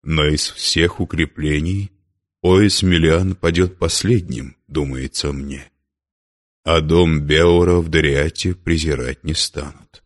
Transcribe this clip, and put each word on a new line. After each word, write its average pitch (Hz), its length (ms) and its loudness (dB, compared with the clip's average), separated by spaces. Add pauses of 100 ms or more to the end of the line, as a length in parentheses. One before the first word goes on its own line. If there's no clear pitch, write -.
Но 78 220 0
из 76 240 -2
всех - 500 -2
укреплений 80 920 -4 (500)
пояс 95 400 4
Мелиан 87 540 2
падет 90 420 0
последним, 82 800 -4 (100)
думается 69 640 -6
мне. 69 400 -10 (920)
А 82 180 0
дом 80 400 4
Беора 87 580 4
в 82 100 -4
Дориате 78 680 0
презирать 76 680 -4
не 78 100 -4
станут. - 720 -10